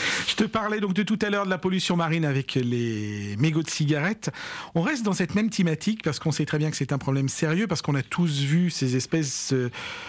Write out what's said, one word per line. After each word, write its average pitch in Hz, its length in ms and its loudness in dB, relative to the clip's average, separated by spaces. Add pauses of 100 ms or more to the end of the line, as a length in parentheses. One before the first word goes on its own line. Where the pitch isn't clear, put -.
(280)
Je - 60 -2
te 220 120 2
parlais 214 340 0
donc 190 140 0
de 202 100 2
tout 214 180 0
à 208 80 0
l'heure 202 160 2
de 185 60 0
la 180 80 0
pollution 185 360 0
marine 165 300 2
avec 135 300 0
les 107 800 -2
mégots 156 240 2
de 156 80 -4
cigarettes. 151 640 0 (420)
On 165 80 2
reste 240 220 0
dans 202 100 2
cette 175 220 0
même 214 160 2
thématique 180 500 0
parce 147 160 -2
qu'on 156 140 0
sait 143 140 0
très 156 120 -2
bien 151 140 0
que - 60 -4
c'est 139 140 -2
un 139 60 0
problème 135 320 0
sérieux, 170 380 0
parce 165 160 -2
qu'on 147 100 0
a 139 80 2
tous 151 400 0
vu 160 300 2
ces 127 240 0
espèces, 139 580 -2
euh, 123 160 0 (400)